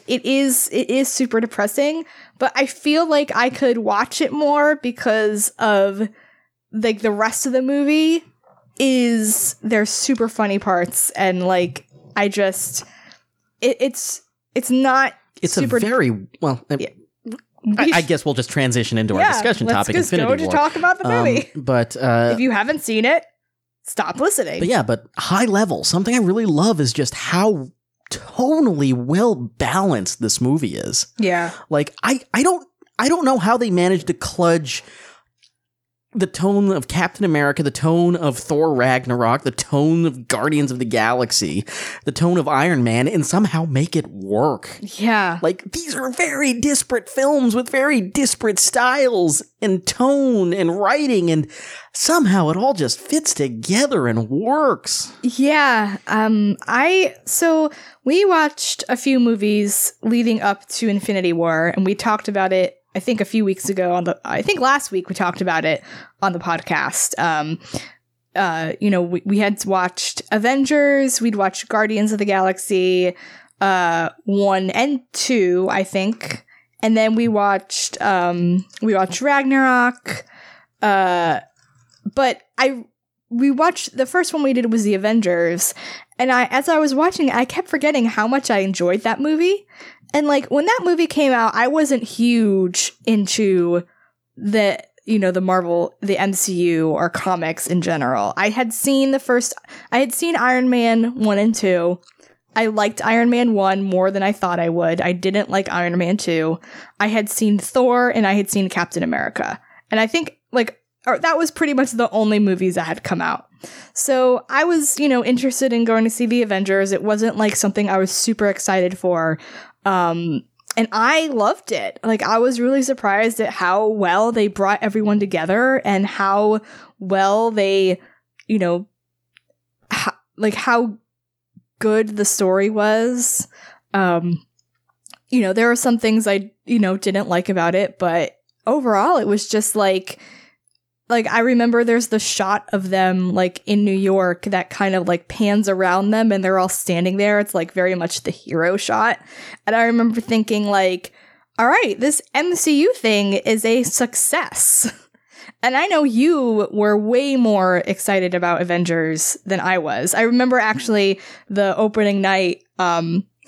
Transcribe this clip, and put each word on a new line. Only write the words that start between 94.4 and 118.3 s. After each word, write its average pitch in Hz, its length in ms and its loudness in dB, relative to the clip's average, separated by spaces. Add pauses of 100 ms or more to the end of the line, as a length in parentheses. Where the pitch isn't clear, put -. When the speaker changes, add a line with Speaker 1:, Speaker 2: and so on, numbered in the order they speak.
Speaker 1:
you 214 160 0
know, 190 100 2
the 180 100 -2
Marvel, 180 600 0
the 202 180 -2
M 196 140 0
C 185 220 -4
U 170 360 0
or 170 180 0
comics 170 600 -4
in 180 120 0
general. 131 560 -2
I 202 120 0
had 226 240 -2
seen 269 400 0
the 269 80 0
first, 247 340 -2 (380)
I 240 60 2
had 262 140 0
seen 339 220 -2
Iron 254 340 2
Man 233 460 2
one 214 240 0
and 214 160 2
two. 180 460 0 (560)
I 226 100 2
liked 214 400 -2
Iron 233 240 2
Man 240 240 2
one 196 300 2
more 185 260 2
than 190 140 -2
I 202 80 0
thought 175 260 -2
I 170 100 0
would. 170 320 0
I 175 120 0
didn't 190 360 -2
like 190 220 -2
Iron 175 260 -2
Man 180 200 0
two. 165 420 -2 (400)
I 208 80 0
had 214 240 -2
seen 208 300 0
Thor 247 500 0
and 226 160 0
I 190 60 2
had 202 180 -2
seen 196 180 -2
Captain 123 360 -4
America. - 560 -6 (320)
And 220 80 0
I 220 80 0
think, 339 300 -4 (120)
like, 233 320 -4 (240)
or 247 140 0
that 330 180 2
was 330 140 -2
pretty 294 200 -2
much 262 200 0
the 233 180 -2
only 214 300 2
movies 185 340 0
that 165 140 -4
had - 160 -8
come 175 180 -4
out. 165 240 -4 (480)
So 254 540 0
I 277 160 0
was, 330 340 0
you 294 100 0
know, 254 160 2
interested 254 480 0
in 233 120 2
going 226 200 2
to 226 60 2
see 240 160 -2
the 240 160 0
Avengers. 196 500 0
It 185 120 -2
wasn't, 214 320 0
like, 208 180 0
something 208 340 0
I 190 100 0
was 190 120 0
super 214 380 -2